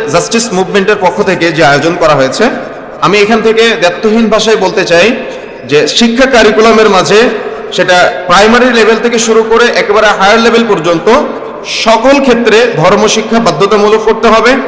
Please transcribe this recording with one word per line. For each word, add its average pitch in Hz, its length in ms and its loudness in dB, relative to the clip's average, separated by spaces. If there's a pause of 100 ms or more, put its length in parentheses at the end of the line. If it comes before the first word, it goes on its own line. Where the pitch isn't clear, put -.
(120)
জাস্টিস 214 400 -2
মুভমেন্টের 190 480 -2
পক্ষ 180 220 -2
থেকে 170 300 -2
যে 156 120 0
আয়োজন 143 360 0
করা 156 140 2
হয়েছে, 135 360 0 (500)
আমি 185 180 0
এখান 214 240 0
থেকে 226 260 2
দ্ব্যর্থহীন 214 640 0
ভাষায় 214 260 0
বলতে 185 280 -2
চাই 175 320 2 (520)
যে 147 200 0
শিক্ষা 240 380 2
কারিকুলামের 220 640 2
মাঝে, 196 380 2 (440)
সেটা 180 400 0 (140)
প্রাইমারি 226 460 2
লেভেল 226 240 2
থেকে 233 220 -2
শুরু 220 240 2
করে 226 220 2
একেবারে 208 420 0
হায়ার 202 340 2
লেভেল 226 280 2
পর্যন্ত, 175 540 0 (420)
সকল 254 560 0
ক্ষেত্রে 233 560 0
ধর্মশিক্ষা 208 640 0
বাধ্যতামূলক 202 680 0
করতে 220 240 0
হবে 226 240 2 (160)